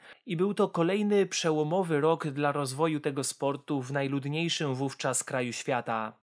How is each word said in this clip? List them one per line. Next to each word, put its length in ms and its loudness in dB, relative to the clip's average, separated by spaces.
I 120 -2
był 160 2
to 140 4
kolejny 580 2
przełomowy 760 2
rok 260 2
dla 240 0
rozwoju 480 0
tego 240 -2
sportu 580 -2
w 100 -10
najludniejszym 840 -2
wówczas 480 -2
kraju 300 -2
świata. 600 -2